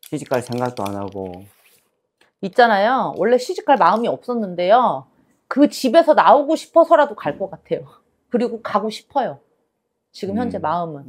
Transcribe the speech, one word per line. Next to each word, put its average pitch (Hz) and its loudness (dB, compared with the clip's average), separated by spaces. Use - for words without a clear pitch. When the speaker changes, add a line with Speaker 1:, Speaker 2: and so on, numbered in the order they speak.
Speaker 1:
시집 147 -12
갈 127 -2
생각도 120 -6
안 101 -8
하고. 95 -12
Speaker 2:
있잖아요. 208 2
원래 233 2
시집 359 -6
갈 277 4
마음이 202 2
없었는데요. 190 0
그 277 2
집에서 302 2
나오고 254 4
싶어서라도 320 2
갈 147 -6
것 190 -8
같아요. - -10
그리고 226 -2
가고 208 -2
싶어요. 214 -6
지금 196 -8
현재 240 -6
Speaker 1:
음. 160 -8
Speaker 2:
마음은. 156 -6